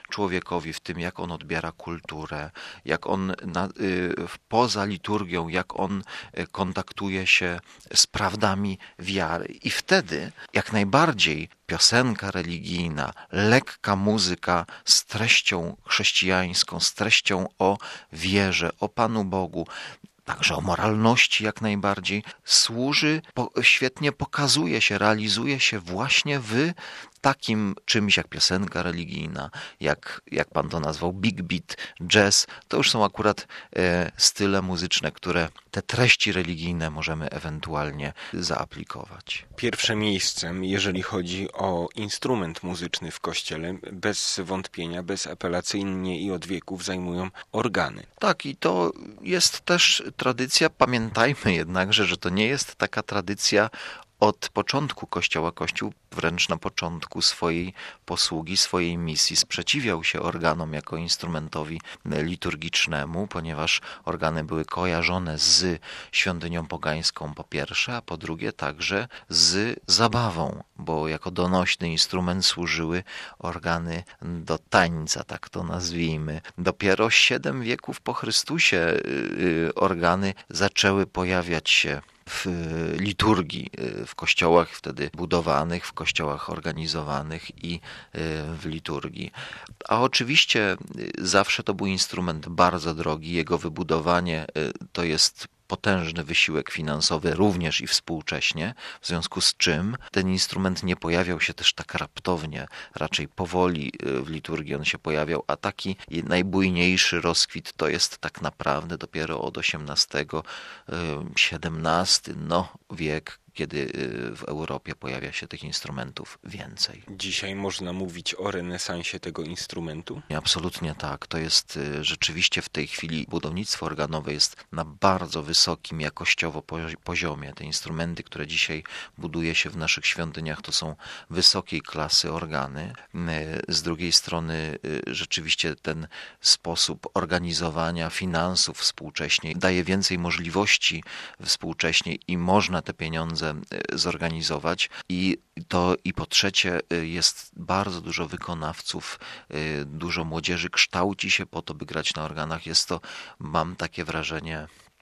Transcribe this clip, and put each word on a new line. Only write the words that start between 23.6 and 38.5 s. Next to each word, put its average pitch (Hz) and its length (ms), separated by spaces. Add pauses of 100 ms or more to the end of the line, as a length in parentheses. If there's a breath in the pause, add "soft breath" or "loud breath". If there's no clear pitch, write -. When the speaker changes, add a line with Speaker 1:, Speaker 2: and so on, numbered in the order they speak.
Speaker 1:
świetnie 135 500
pokazuje 143 680
się, 101 180
realizuje 107 600
się - 180
właśnie 120 640
w 123 320 (480 loud breath)
takim 107 540 (100)
czymś 104 320
jak 87 120
piosenka 92 540
religijna, 78 680 (300 loud breath)
jak, - 400 (120)
jak - 160
pan 78 200
to 85 120
nazwał, 78 320
big 95 300
beat, 85 340 (240 loud breath)
jazz. 98 460 (220 loud breath)
To - 80
już 143 140
są 107 140
akurat, 104 420 (300 loud breath)
e, 87 400
style 98 460
muzyczne, 87 500
które 82 360 (220)
te - 120
treści 120 500
religijne 85 580
możemy 78 400
ewentualnie 76 840 (200 loud breath)
zaaplikować. - 1120 (100)